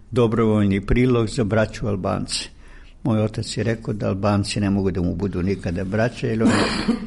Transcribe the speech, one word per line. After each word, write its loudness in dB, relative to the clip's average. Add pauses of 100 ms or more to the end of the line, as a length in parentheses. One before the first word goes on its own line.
(100)
dobrovoljni 4
prilog 2
za -2
braću 0
Albance. -4 (540)
Moj 2
otac -4
je -2
rekao -2
da -4
Albanci 0
ne 2
mogu 2
da -2
mu 0
budu -2
nikada -2
braća, -2
jer 0
on 4
je, 2 (520)